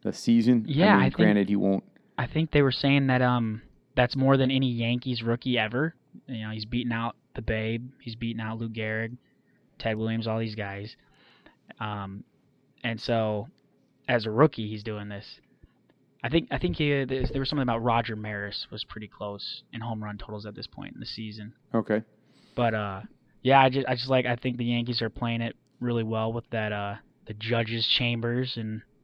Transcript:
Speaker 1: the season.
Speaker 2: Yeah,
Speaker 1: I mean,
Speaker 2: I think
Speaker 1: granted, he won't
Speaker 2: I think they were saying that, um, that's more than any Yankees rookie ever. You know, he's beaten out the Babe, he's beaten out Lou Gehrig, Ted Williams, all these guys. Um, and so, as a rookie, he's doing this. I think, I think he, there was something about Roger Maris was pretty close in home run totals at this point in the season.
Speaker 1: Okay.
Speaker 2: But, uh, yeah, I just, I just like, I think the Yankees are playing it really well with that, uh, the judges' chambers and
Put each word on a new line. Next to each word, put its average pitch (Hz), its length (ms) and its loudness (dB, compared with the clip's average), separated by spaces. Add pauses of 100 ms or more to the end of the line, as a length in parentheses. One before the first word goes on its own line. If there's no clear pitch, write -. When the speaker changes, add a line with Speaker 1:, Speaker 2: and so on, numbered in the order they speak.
Speaker 1:
the 104 100 -4
season. 117 560 4
Speaker 2:
Yeah, 151 200 4
Speaker 1:
I 202 80 10
mean, 127 40 8
Speaker 2:
I 127 60 6
think 131 100 2
Speaker 1:
granted, 104 320 6
he 101 80 2
won't 98 300 2 (320)
Speaker 2:
I 120 100 -2
think 160 240 -2
they 147 100 6
were 135 120 4
saying 139 340 2
that, 127 140 4
um, 117 400 0 (340)
that's 127 220 2
more 135 180 6
than 135 160 4
any 131 180 2
Yankees 120 540 -2
rookie 120 340 0
ever. 120 380 0 (320)
You 117 160 -8
know, 107 80 -8
he's 110 140 -6
beaten 120 260 -2
out 113 240 -2 (200)
the 123 60 -10
Babe, 113 480 -4 (120)
he's 113 160 -10
beaten 117 240 -6
out 110 180 -6
Lou 113 80 -4
Gehrig, 110 480 -4 (640)
Ted 110 160 -2
Williams, 113 320 -2
all 113 120 -2
these 110 160 -4
guys. 101 420 -10 (840)
Um, 101 460 -8 (580)
and 113 160 -4
so, 110 480 0 (640)
as 120 160 2
a 110 60 -4
rookie, 120 360 4
he's 104 160 -8
doing 104 240 -8
this. 101 320 -14 (840)
I 123 40 -6
think, 160 220 2
I 160 60 -2
think 180 200 -2
he, 143 260 2
there 131 220 -2 (100)
was 135 140 -2
something 143 140 0
about 117 200 0
Roger 113 320 2
Maris 104 560 -8
was 107 140 -10
pretty 107 240 -12
close - 540 -10 (100)
in 123 80 -8
home 110 200 -6
run 104 160 -8
totals 107 280 -12
at 104 100 -12
this 98 120 -12
point - 260 -14
in - 80 -14
the 117 40 -12
season. 107 480 -12 (220)
Speaker 1:
Okay. 110 260 0 (540)
Speaker 2:
But, 117 180 2
uh, 101 280 -4 (400)
yeah, 135 200 8
I 131 60 8
just, 131 220 0
I 127 60 0
just 123 140 -6
like, 131 160 4
I 123 120 -2
think 123 180 -4
the 120 80 -4
Yankees 120 380 0
are 117 80 -2
playing 117 320 -4
it 117 160 -6 (240)
really 120 220 0
well 110 280 -2
with 117 200 -6
that, 107 200 -2
uh, 101 240 -4 (300)
the 110 80 -10
judges' 113 520 -2
chambers 120 680 0
and 110 280 -6 (200)